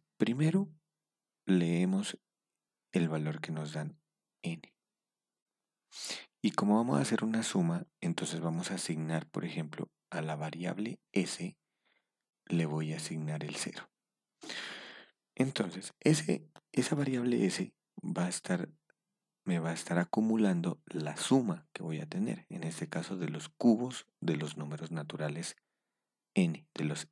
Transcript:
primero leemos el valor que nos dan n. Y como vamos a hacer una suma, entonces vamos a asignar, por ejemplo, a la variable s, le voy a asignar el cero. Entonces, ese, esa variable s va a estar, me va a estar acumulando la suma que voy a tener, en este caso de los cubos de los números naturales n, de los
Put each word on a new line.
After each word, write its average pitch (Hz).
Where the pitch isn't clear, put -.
primero 156
leemos 90
el 85
valor 78
que -
nos 78
dan 76
n. -
Y 104
como 104
vamos 120
a 143
hacer 110
una 113
suma, 85
entonces 85
vamos 82
a -
asignar, 80
por 92
ejemplo, 78
a 85
la 78
variable 87
s, 90
le 82
voy 78
a 78
asignar 78
el 73
cero. -
Entonces, 104
ese, -
esa 131
variable 123
s 180
va 87
a 90
estar, -
me 87
va 82
a 82
estar 85
acumulando 95
la 76
suma 117
que -
voy 78
a 76
tener, 98
en -
este -
caso -
de 87
los 76
cubos 120
de -
los -
números 76
naturales 78
n, 85
de 80
los 76